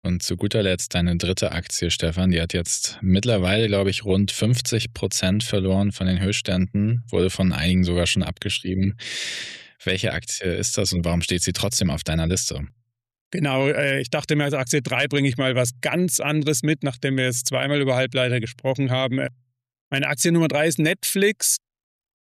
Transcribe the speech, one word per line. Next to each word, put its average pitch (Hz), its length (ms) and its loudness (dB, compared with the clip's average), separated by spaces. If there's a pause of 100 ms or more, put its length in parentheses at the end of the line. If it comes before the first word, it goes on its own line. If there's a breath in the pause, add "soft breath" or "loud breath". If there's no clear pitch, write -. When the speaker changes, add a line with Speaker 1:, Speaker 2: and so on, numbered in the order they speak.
Speaker 1:
Und 90 160 -2
zu - 140 -4
guter 104 280 0
Letzt 92 320 -2
deine 87 200 2
dritte 90 380 -2
Aktie, 85 360 -4
Stefan, 90 400 0
die 85 120 2
hat 85 100 -2
jetzt - 500 -4
mittlerweile, 101 680 2
glaube 98 220 2
ich, 95 140 -4
rund 98 280 2
fünfzig 120 640 0
Prozent 95 520 0
verloren 98 480 2
von 92 140 -2
den 92 120 2
Höchstständen, 101 880 0
wurde 92 220 2
von 92 240 2
einigen 90 320 2
sogar 87 200 2
schon - 160 0
abgeschrieben. 95 760 -2 (840 loud breath)
Welche 95 300 -2
Aktie 87 440 -4
ist 95 220 -2
das 101 140 0
und 87 140 -2
warum 85 160 2
steht 87 200 0
sie 90 120 -2
trotzdem - 360 0
auf 78 140 -4
deiner 156 240 -2
Liste? 71 400 -2 (640)
Speaker 2:
Genau, 139 380 0
äh, 139 320 0
ich 127 80 -6
dachte 151 260 -2
mir, 147 80 2
als 143 100 0
Aktie 135 280 0
drei 131 260 -2
bringe 139 220 2
ich 123 80 -2
mal 131 180 0
was 123 240 2
ganz 170 400 0
anderes 151 440 0
mit, 151 200 0
nachdem 135 320 -2
wir 131 80 2
jetzt 123 240 -2
zweimal 139 320 0
über 135 160 2
Halbleiter 127 460 0
gesprochen 131 500 -2
haben. 131 340 0 (640)
Meine 139 180 0
Aktie 147 260 2
Nummer 165 160 4
drei 147 180 2
ist 165 120 0
Netflix. 190 800 0 (720)